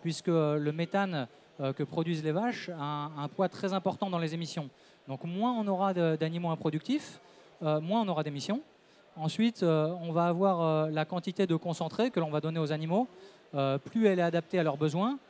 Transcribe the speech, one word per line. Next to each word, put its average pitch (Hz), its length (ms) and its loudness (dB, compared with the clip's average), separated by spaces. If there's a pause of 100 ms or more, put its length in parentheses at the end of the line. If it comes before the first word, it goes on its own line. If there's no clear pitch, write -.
puisque, 165 260 -4
euh, 151 300 2
le 147 140 -2
méthane, 170 540 -2 (340)
euh, 135 120 -2
que 151 100 -4
produisent 165 400 -2
les 156 100 0
vaches 214 460 -2
a 147 40 -6
un, 147 420 -4
un 147 40 -6
poids 180 200 0
très 185 240 -4
important 190 360 -2
dans 180 100 -2
les 160 160 -2
émissions. 160 340 -6 (400)
Donc, 135 160 -8
moins 196 280 -2
on 220 140 -2
aura 190 280 2
de, 165 220 2
d'animaux 165 340 -2
improductifs, 160 720 -2 (420)
euh, 151 180 2
moins 196 220 0
on 202 60 0
aura 156 140 0
d'émissions. 151 380 -2 (560)
Ensuite, 202 460 2
euh, 160 380 4
on 165 120 -6
va 170 140 4
avoir, 175 360 4
euh, 156 280 2
la 156 140 0
quantité 185 420 -2
de 165 100 4
concentré 175 540 -2
que 185 100 0
l'on 160 100 -2
va 151 100 0
donner 160 180 -2
aux 156 140 0
animaux. 165 360 0 (460)
Euh, 139 220 2
plus 220 300 2
elle 185 120 6
est 180 40 4
adaptée 170 360 0
à 175 40 4
leurs 147 160 2
besoins 180 400 0 (120)